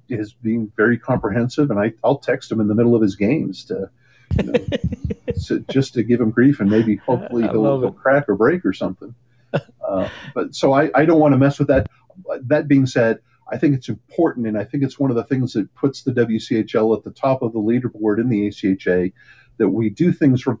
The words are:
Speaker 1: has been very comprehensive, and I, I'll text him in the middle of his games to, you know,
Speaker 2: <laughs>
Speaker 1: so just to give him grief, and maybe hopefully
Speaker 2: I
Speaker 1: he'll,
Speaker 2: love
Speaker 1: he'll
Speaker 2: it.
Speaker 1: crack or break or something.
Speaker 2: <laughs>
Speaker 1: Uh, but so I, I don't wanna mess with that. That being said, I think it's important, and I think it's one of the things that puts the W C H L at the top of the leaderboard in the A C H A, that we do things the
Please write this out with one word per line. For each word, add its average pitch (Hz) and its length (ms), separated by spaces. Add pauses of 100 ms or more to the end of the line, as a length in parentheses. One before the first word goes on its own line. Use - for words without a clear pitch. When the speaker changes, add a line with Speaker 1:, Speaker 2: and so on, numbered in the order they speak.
(140)
Speaker 1:
has 107 180
been 110 440
very 117 200
comprehensive, 120 760
and 101 80
I, 110 120 (120)
I'll 131 140
text - 340
him 110 80
in 104 80
the 104 60
middle 117 200
of 110 80
his 95 140
games 104 480
to, 95 260 (480)
you - 60
know, - 100 (420)
Speaker 2:
<laughs> - 400
Speaker 1:
so - 220 (120)
just 135 240
to 120 100
give 120 160
him 110 100
grief, 131 300
and 101 100
maybe 110 260
hopefully 120 460
Speaker 2:
I 107 80
Speaker 1:
he'll, 110 120
Speaker 2:
love 131 180
Speaker 1:
he'll 123 100
Speaker 2:
it. - 60
Speaker 1:
crack 143 320
or 98 80
break 139 280
or 95 80
something. 98 420 (380)
Speaker 2:
<laughs> 185 80 (220)
Speaker 1:
Uh, 95 260 (280)
but 117 180
so 135 180
I, 143 220
I 143 100
don't 165 140
wanna 147 180
mess 139 220
with 143 80
that. 131 220 (540)
That 147 260
being 139 180
said, 113 320 (320)
I 120 80
think 147 160
it's 131 140
important, 123 580
and 107 100
I - 60
think 139 220
it's 127 160
one 139 100
of 120 60
the 110 80
things 127 300
that 101 200
puts - 300
the 123 80
W 113 260
C - 160
H 110 220
L 110 180
at 107 80
the 110 80
top 135 320
of 113 100
the 117 60
leaderboard 110 640
in 123 80
the 104 180
A 104 60
C - 160
H 95 180
A, 90 260 (460)
that 107 100
we 107 220
do 165 220
things 131 320
the 123 160